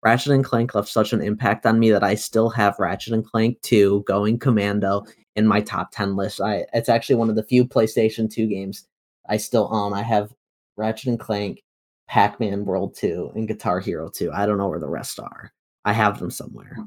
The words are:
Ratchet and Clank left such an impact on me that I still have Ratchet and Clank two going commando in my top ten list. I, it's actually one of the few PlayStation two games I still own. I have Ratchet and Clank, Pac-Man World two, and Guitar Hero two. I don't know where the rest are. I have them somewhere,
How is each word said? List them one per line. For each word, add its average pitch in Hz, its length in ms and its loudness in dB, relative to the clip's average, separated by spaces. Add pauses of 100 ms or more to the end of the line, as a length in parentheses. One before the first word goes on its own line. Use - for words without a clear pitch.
Ratchet 123 300 2
and 135 100 4
Clank 117 320 -2
left 104 140 -2
such 110 240 0
an 107 80 0
impact 107 440 -2
on 113 140 4
me 113 120 6
that 101 120 4
I 98 120 2
still 113 340 0
have 104 280 2
Ratchet 98 360 -4
and 110 120 -2
Clank 113 360 0
two 101 440 4
going 104 320 2
commando 101 680 0 (300)
in 110 120 4
my 104 140 4
top 92 300 -6
ten 98 240 -4
list. 98 260 -4
I, 98 320 -2
it's 117 160 0
actually 117 260 2
one 113 140 2
of 107 60 0
the 107 80 0
few 123 220 4
PlayStation 110 640 0
two 110 180 -2
games 98 380 -6 (440)
I 107 80 0
still 107 340 0
own. 104 220 -2
I 98 100 -4
have 107 300 0 (420)
Ratchet 110 320 -4
and 117 120 -2
Clank, 104 440 -4 (460)
Pac-Man 104 560 0
World 95 300 -4
two, 87 380 -4
and 110 140 -4
Guitar 101 320 -2
Hero 85 300 -6
two. 85 220 -6
I 95 140 -2
don't 104 120 2
know 98 100 0
where 82 120 -4
the 76 100 -8
rest - 300 -8
are. - 320 -16 (340)
I 104 80 2
have 107 260 2
them 87 120 -6
somewhere, - 560 -14